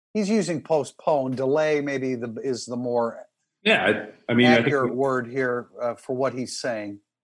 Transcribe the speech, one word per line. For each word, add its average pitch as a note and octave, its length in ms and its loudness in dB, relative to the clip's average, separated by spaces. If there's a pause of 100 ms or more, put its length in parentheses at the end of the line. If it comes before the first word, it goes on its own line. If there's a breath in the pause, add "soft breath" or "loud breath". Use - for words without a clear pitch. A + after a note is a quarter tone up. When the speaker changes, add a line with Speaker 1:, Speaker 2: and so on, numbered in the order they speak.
(140)
Speaker 1:
He's G#3 160 -2
using F3 320 0
postpone. C#3+ 680 0
Delay D3 500 2
maybe C3+ 320 -2
the, A#2 300 -6
is B2 220 -4
the A#2+ 100 -8
more A#2+ 500 -2 (380)
Speaker 2:
Yeah, E3 220 4 (420)
I, - 40 -2
I A#2 40 2
mean, B2 120 6
I A#2+ 80 8
think A#2 120 4
Speaker 1:
accurate C3+ 240 2
Speaker 2:
we A#2+ 40 -6
Speaker 1:
word B2+ 320 0
here, B2 400 -2 (140)
uh, A#2+ 140 -2
for C3 200 -8
what B2+ 180 -2
he's B2+ 260 -8
saying. G#2 400 -6 (240)